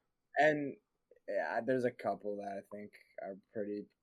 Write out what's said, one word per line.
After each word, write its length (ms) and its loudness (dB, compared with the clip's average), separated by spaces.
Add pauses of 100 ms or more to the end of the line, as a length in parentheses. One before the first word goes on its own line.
(380)
And, 360 4 (540)
yeah, 380 0
there's 180 4
a 60 4
couple 460 -4
that 120 -6 (100)
I 40 -12 (140)
think 140 -12 (320)
are 140 -6 (180)
pretty, 320 -4 (160)